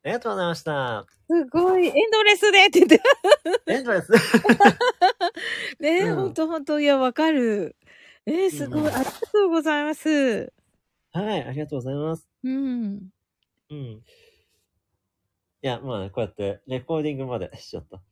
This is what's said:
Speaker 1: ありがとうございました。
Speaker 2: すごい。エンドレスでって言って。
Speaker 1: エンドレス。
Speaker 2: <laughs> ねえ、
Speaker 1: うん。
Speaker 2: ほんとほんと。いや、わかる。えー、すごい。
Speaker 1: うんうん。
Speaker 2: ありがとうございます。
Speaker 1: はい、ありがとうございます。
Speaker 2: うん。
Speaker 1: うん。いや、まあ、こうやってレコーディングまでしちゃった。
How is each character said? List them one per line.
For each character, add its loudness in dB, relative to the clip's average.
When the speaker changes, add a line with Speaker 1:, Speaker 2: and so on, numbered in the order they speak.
Speaker 1:
あ -8
り -4
が -6
と -8
う -4
ご -6
ざ -4
い -2
ま -4
し -16
た。 -6
Speaker 2:
す 0
ご 0
い。 2
エ -2
ン -6
ド 2
レ 6
ス 2
で 8
っ 4
て 4
言 10
っ -4
て。 8
Speaker 1:
エ 0
ン -8
ド -2
レ 0
ス。 0
Speaker 2:
<laughs> 2
ね 0
え、 0
Speaker 1:
う -2
ん。 -2
Speaker 2:
ほ -2
ん -8
と -2
ほ -6
ん -12
と。 -2
い 0
や、 4
わ 0
か 0
る。 -2
え -6
ー、 0
す -8
ご -6
い。 0
Speaker 1:
う -2
ん -2
う 0
ん。 -4
Speaker 2:
あ -4
り -2
が -8
と 2
う 0
ご 0
ざ -2
い -4
ま -4
す。 -2
Speaker 1:
は -4
い、 -6
あ -10
り -8
が -8
と -8
う -6
ご -8
ざ -8
い -6
ま -6
す。 -20
Speaker 2:
う -6
ん。 -6
Speaker 1:
う -16
ん。 -14
い -14
や、 -6
ま -8
あ、 -10
こ -8
う -2
や -14
っ -20
て -8
レ -8
コ -6
ー -4
デ -4
ィ -8
ン -10
グ -8
ま -8
で -10
し -20
ち -14
ゃ -10
っ -16
た。 -20